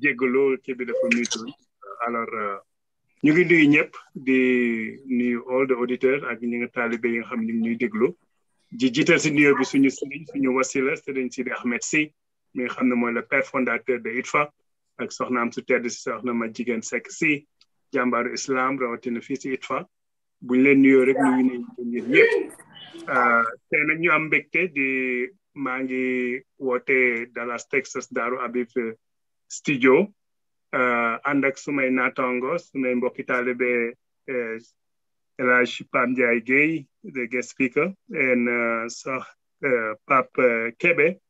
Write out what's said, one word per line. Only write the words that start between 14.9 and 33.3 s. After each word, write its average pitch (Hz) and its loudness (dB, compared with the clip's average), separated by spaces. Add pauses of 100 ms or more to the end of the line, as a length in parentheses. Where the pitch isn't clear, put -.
ak 120 -6
soxnaam 120 -2
su 120 -10
tedd 120 0
si 113 -12
soxna 120 -6
ma 117 -2
jigéen 113 -4
Seck - -8
Sy, 151 -2 (460)
jàmbaaru 120 0
Islam, 131 -2
rawatina 120 -4
fii 139 -8
si 131 -6
itfa. 131 -6 (560)
Buñ 127 2
leen 139 8
nuyoo 135 8
rek, 131 4
nuyu 131 4
nañ 123 0 (140)
leen 120 -6
yéen 120 -4
ñëpp. 440 8 (800)
Euh, 120 4 (260)
tey 156 0
nag 156 -2
ñu 170 2
am 156 2
mbégte 151 -2
di, 139 -2 (640)
maa 131 -6
ngi 127 -4 (180)
woote 123 0
Dallas, 120 -8
Texas, - -4
Darou 123 -4
Habib, 120 -4 (100)
euh, 113 -4 (540)
studio, 135 2 (640)
euh, 120 2
ànd 139 0
ak 135 0
sumay 139 -2
naataango, 127 -2
sumay 127 -4
mbokki 123 -2
taalibe, 123 -2 (340)